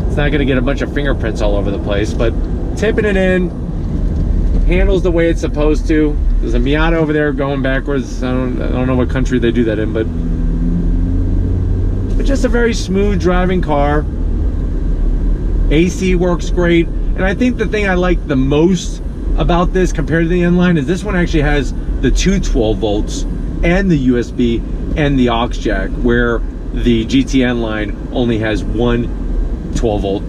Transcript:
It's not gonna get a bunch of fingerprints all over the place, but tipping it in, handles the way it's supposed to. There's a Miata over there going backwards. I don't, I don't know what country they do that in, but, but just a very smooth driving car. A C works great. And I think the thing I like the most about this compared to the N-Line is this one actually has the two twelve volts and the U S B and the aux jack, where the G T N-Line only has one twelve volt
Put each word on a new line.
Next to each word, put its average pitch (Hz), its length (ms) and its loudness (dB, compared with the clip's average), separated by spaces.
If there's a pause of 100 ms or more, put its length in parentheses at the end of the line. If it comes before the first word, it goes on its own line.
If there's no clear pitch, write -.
It's - 100 -2
not 143 160 0
gonna 143 120 0
get 131 140 0
a 120 40 0
bunch 135 180 -2
of 123 120 -4
fingerprints 135 480 -2
all 107 140 0
over 101 160 0
the 98 80 -4
place, 101 340 -2
but 113 200 0 (440)
tipping 220 280 0
it 202 120 0
in, 185 340 2 (1160)
handles 185 360 4
the 180 100 2
way 170 160 2
it's 165 120 0
supposed 151 480 0
to. 151 280 2 (240)
There's 120 140 0
a 120 40 2
Miata 151 360 2
over 156 180 0
there 151 200 0
going 139 300 -2
backwards. 131 600 -2
I 127 100 -2
don't, 127 300 -2
I 123 60 -2
don't 123 180 0
know 127 100 0
what 123 140 0
country 131 280 0
they 117 120 2
do 113 140 2
that 107 140 0
in, 107 140 -2
but, 110 120 -2 (2000)
but - 80 2
just 262 200 2
a 254 40 2
very 233 260 2
smooth 196 460 0
driving 180 400 2
car. 147 440 0 (1700)
A 160 180 4
C 185 260 0
works 175 360 0
great. 170 360 2
And - 380 -2
I 190 100 0
think 247 240 0
the 220 80 -2
thing 208 220 -2
I 185 60 0
like 180 320 0
the 147 100 -2
most 147 680 0 (340)
about 170 360 2
this 180 200 0
compared 160 320 0
to 160 40 0
the 175 140 0
N-Line 175 340 2
is 135 100 -2
this 180 180 -2
one 208 120 -2
actually 165 260 2
has 143 320 0 (260)
the 131 100 2
two 180 280 2
twelve 110 400 0
volts 107 460 -2 (400)
and 185 260 2
the 165 60 4
U 127 220 2
S 113 120 -2
B 117 320 0 (340)
and 143 220 2
the 120 100 4
aux 117 200 0
jack, 98 420 -2
where 120 500 2 (320)
the 117 340 2
G 127 180 2
T 131 180 0
N-Line 110 540 -2 (160)
only 120 260 0
has 107 240 -2
one - 1120 -2
twelve 104 280 0
volt 98 260 -2